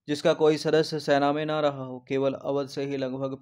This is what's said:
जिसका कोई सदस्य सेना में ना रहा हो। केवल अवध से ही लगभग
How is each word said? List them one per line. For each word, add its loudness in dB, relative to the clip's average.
जिसका 2
कोई 4
सदस्य 0
सेना 2
में -2
ना -2
रहा 0
हो। -12
केवल 0
अवध -4
से -6
ही -4
लगभग -4